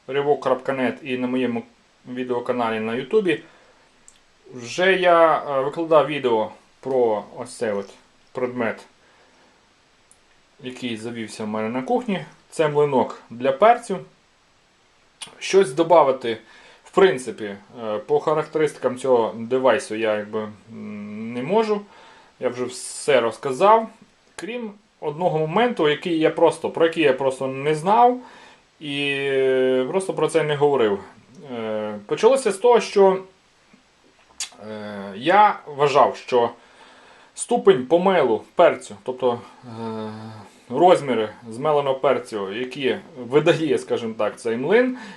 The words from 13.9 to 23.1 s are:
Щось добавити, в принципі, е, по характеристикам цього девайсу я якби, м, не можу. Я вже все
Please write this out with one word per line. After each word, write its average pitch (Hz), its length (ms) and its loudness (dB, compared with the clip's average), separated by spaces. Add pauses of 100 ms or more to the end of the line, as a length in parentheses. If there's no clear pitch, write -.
Щось 185 340 2
добавити, 143 640 4 (460)
в - 80 -20
принципі, 113 640 0 (280)
е, 107 140 -4
по 143 220 -2
характеристикам 151 800 -2
цього 117 400 2
девайсу 117 580 0
я 110 220 -2
якби, 107 300 -6 (240)
м, 107 640 -12
не 123 100 -8
можу. 208 380 0 (580)
Я 127 100 -4
вже 123 160 -6
все - 560 0